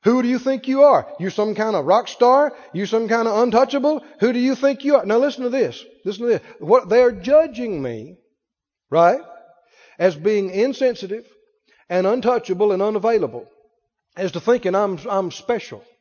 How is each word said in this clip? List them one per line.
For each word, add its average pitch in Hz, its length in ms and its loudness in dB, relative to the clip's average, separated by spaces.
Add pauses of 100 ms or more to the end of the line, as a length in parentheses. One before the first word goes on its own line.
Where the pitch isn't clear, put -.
Who 247 180 2
do 240 60 -2
you 247 120 -2
think 262 280 -4
you 269 160 4
are? 247 240 4 (120)
You 185 100 -4
some 214 240 -2
kind 214 220 -2
of 147 100 -2
rock 202 220 2
star? 262 460 2 (200)
You 190 120 -6
some 226 220 -2
kind 226 200 0
of 208 140 0
untouchable? 262 640 0 (160)
Who 240 140 2
do 240 60 -2
you 254 160 0
think 277 280 -2
you 277 120 4
are? 233 100 2
Now 214 120 0
listen 262 260 0
to 247 60 -2
this. 233 340 -2 (220)
Listen 202 180 -6
to 240 60 -2
this. 190 120 0 (180)
What, 185 300 2
they're 247 220 4
judging 233 680 0
me, 127 360 -10 (720)
right, 175 320 4 (760)
as 175 160 2
being 196 340 -2
insensitive 226 760 -4 (600)
and 185 200 0
untouchable 214 640 0
and 185 100 -2
unavailable, 196 680 -2 (680)
as 185 160 -6
to 175 80 -8
thinking 208 340 0
I'm, 196 340 -2
I'm 196 220 -4
special. 143 540 -8 (180)